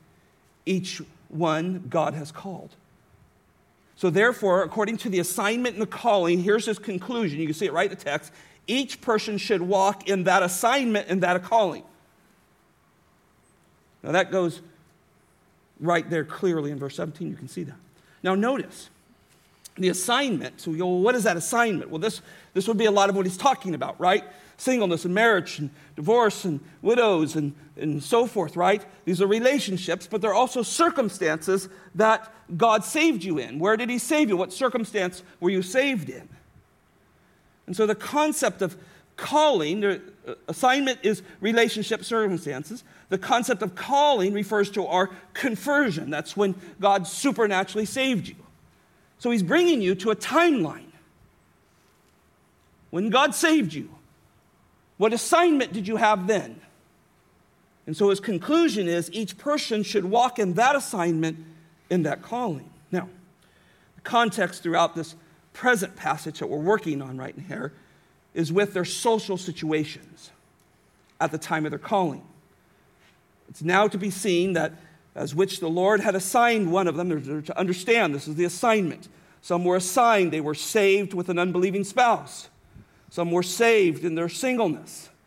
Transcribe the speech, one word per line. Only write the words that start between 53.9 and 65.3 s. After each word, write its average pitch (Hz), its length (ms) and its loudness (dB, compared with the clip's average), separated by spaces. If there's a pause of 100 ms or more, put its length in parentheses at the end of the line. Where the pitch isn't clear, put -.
what 214 160 2
assignment 302 580 4
did 190 160 -6
you 220 100 -2
have 214 280 4
then? 170 340 -2 (1300)
And 156 100 -8
so 202 140 4
his 196 100 2
conclusion 214 680 0
is 170 260 -2
each 208 240 -8
person 233 460 -2
should 202 220 -2
walk 240 340 2
in 190 160 0
that 254 200 4
assignment, 165 600 -2 (520)
in 180 140 2
that 147 200 -4
calling. 220 460 -6 (220)
Now, 185 180 -4 (840)
the - 60 -20
context 220 640 0
throughout 170 320 2
this 160 180 -8 (380)